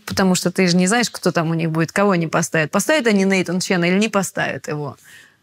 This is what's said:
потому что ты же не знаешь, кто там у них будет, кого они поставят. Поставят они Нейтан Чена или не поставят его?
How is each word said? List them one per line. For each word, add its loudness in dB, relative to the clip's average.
потому 2
что -2
ты 2
же 2
не 4
знаешь, 0
кто -2
там 0
у -2
них -2
будет, -2
кого 2
они 0
поставят. -2
Поставят 0
они 4
Нейтан 0
Чена 0
или 2
не 0
поставят -4
его? -8